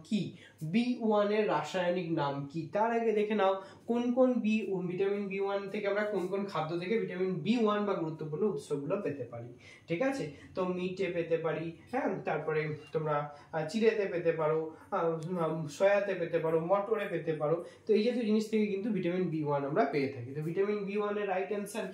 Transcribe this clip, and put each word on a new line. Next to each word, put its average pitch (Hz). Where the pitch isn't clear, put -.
কি? 180
বি 233
ওয়ান 208
এর 208
রাসায়নিক 175
নাম 143
কি? 156
তার 233
আগে 226
দেখে 208
নাও 190
কোন 240
কোন 254
বি, 214
vitamin 196
B 196
one 202
থেকে 202
আমরা 202
কোন 196
কোন 196
খাদ্য 165
থেকে 202
vitamin 185
বি 214
ওয়ান 208
বা 190
গুরুত্বপূর্ণ 160
উৎসগুলো 170
পেতে 135
পারি। 120
ঠিক 170
আছে, 269
তো 185
মিটে 180
পেতে 160
পারি, 160
হ্যাঁ, 226
তারপরে 156
তোমরা, 151
আহ, 156
চিড়েতে 214
পেতে 170
পারো, 156
আহ, 165
উম, 165
সয়াতে 196
পেতে 170
পারো, 160
মটরে 202
পেতে 160
পারো। 151
তো 220
এই 208
জাতীয় 240
জিনিস 214
থেকে 214
কিন্তু 196
vitamin 180
বি 156
ওয়ান 143
আমরা 160
পেয়ে 135
থাকি। 120
তো 151
vitamin 196
বি 202
ওয়ান 208
এর 202
right 190
answer 202